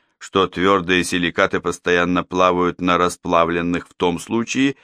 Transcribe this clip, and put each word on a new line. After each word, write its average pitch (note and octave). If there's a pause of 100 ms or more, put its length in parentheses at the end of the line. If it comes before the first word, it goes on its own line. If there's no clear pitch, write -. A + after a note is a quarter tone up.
(180)
что F#2
твердые F2+
силикаты F2+
постоянно F2
плавают F2+
на F2
расплавленных E2+
в -
том F2
случае, B2